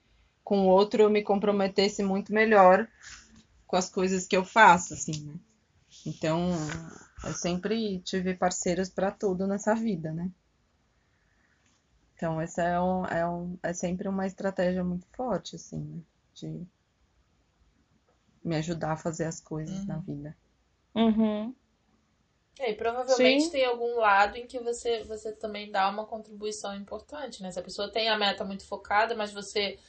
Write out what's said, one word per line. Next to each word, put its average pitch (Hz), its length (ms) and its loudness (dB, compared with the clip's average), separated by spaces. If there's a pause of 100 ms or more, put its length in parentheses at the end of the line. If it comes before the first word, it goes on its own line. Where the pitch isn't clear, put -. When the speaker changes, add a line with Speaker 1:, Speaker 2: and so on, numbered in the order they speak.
(420)
Speaker 1:
com 202 200 2
o 190 80 4
outro 208 340 6
eu 208 60 8
me 208 120 4
comprometesse 202 800 2
muito 196 320 -2
melhor 214 540 8 (800)
com - 80 -2
as 185 140 0
coisas 190 360 0
que 196 120 0
eu 185 80 2
faço, 185 480 6
assim, 151 320 -8
né? 147 80 -14 (720)
Então, 165 440 -2 (760)
eu 151 100 -6
sempre 196 680 -2
tive 185 340 -2
parceiros 180 560 -2
pra 190 220 -2
tudo 190 340 -2
nessa 202 300 0
vida, 190 360 -2
né? 170 180 -6 (1900)
Então, 160 260 -4
essa 170 220 -4
é 175 160 0
um, 185 260 0
é 170 220 -2
um, 175 340 -6
é 170 120 -4
sempre 180 340 -4
uma 190 180 -2
estratégia 190 580 -2
muito 180 220 -4 (100)
forte, 214 400 -6
assim, 160 240 -12
né? 151 220 -10 (320)
De 160 320 -12 (1800)
me 165 120 -2
ajudar 160 380 -4
a 160 40 -4
fazer 165 280 -6
as 160 140 -8
coisas 190 460 -8
na - 120 -6
Speaker 2:
Uhum. 160 40 -6
Speaker 1:
vida. 147 360 -12 (580)
Speaker 3:
Uhum. 220 600 0 (1040)
Speaker 2:
É, 247 120 -2
e 208 40 -6
provavelmente 254 680 4
Speaker 3:
Sim. 330 80 -2
Speaker 2:
tem 269 140 0
algum 240 340 -2
lado 208 360 4
em 240 120 -12
que 254 120 -12
você, 233 440 -4
você 214 280 -10
também 208 400 -10
dá 196 180 2
uma 208 180 -6
contribuição 208 680 -10
importante, 214 680 -12
né? 185 80 -10
Se 185 80 -8
a 180 40 -8
pessoa 202 280 -8
tem 226 180 0
a 214 80 2
meta 202 260 0
muito 196 240 -8
focada, 208 480 0
mas 208 160 -6
você 202 460 -6 (120)